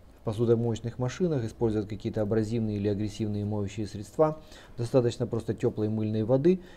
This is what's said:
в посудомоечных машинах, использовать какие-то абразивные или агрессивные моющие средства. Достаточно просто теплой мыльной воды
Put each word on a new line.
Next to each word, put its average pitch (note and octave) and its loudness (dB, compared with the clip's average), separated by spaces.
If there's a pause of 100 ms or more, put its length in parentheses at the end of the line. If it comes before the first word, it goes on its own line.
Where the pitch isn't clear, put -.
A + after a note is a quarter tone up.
(140)
в - -20
посудомоечных A2+ 0
машинах, C3 0
использовать G#2+ -2
какие-то G#2+ -4
абразивные A2 0
или G2+ 0
агрессивные G#2 -2
моющие G#2 -4
средства. D#3 0 (380)
Достаточно A#2+ 2
просто A2+ -4
теплой A2 0
мыльной G#2+ 0
воды C#3+ 4 (140)